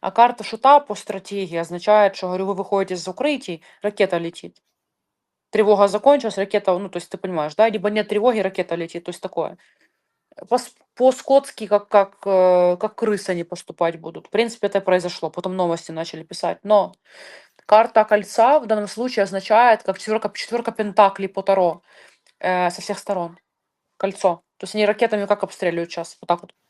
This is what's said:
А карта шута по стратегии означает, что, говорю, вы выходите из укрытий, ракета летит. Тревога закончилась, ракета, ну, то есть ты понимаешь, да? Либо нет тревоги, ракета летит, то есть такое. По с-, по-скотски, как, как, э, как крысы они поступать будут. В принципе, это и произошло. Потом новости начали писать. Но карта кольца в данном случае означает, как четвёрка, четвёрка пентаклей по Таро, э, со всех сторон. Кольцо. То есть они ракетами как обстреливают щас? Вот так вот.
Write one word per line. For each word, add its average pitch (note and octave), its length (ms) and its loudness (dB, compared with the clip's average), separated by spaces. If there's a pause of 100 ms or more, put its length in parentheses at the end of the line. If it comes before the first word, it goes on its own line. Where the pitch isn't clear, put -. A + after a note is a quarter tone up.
А F#3+ 100 -4
карта A#3+ 340 2
шута C4+ 360 4
по C#4+ 140 -10
стратегии F#3+ 640 -10
означает, F#3+ 580 2
что, F#3+ 120 -10
говорю, F#3 180 -4
вы G3 80 -4
выходите F#3+ 400 -4
из F3 140 -10
укрытий, G#3 540 -6 (200)
ракета G3+ 360 -2
летит. E3+ 380 -12 (960)
Тревога G3+ 360 4
закончилась, A3+ 500 2
ракета, G3+ 400 -2
ну, G3 120 -8
то F3 80 -8
есть - 120 -14
ты F3+ 80 -12
понимаешь, D#3+ 380 -6
да? A3 140 4
Либо G#3 200 -4
нет G#3 180 -4
тревоги, G#3+ 320 0
ракета F#3 360 -4
летит, E3+ 280 -10
то E3+ 60 -12
есть E3+ 120 -14
такое. - 340 -8 (920)
По B3 80 2
с-, - 160 -8 (220)
по-скотски, C4 720 2
как, G3+ 200 0
как, G3 280 2 (100)
э, F3+ 540 4
как G#3+ 160 -6
крысы G#3 340 -4
они E3+ 140 -4
поступать E3+ 560 -6
будут. E3 280 -16
В - 20 -20
принципе, A3+ 380 -2
это G3+ 100 0
и F#3+ 40 -2
произошло. F3+ 480 -2
Потом F#3 260 -8
новости E3+ 360 -4
начали D#3+ 320 -10
писать. E3+ 400 -8
Но G3 280 2 (760)
карта A3 380 4
кольца A3+ 560 2
в A#3+ 60 -12
данном G#3 220 -2
случае A#3 360 -4
означает, G#3+ 600 2
как F#3+ 140 -4
четвёрка, G#3+ 360 -4
четвёрка A#3 380 -6
пентаклей G3 560 2
по F#3+ 140 -8
Таро, F#3 400 0 (580)
э, F3+ 300 0
со F3+ 120 -14
всех G3+ 160 -6
сторон. E3+ 400 -8 (600)
Кольцо. F#3+ 440 -2 (160)
То - 80 -12
есть - 100 -14
они G#3+ 100 2
ракетами G#3 400 0
как G#3 180 0
обстреливают E3+ 480 -6
щас? - 300 -12
Вот - 60 -20
так F3 140 0
вот. - 120 -20 (160)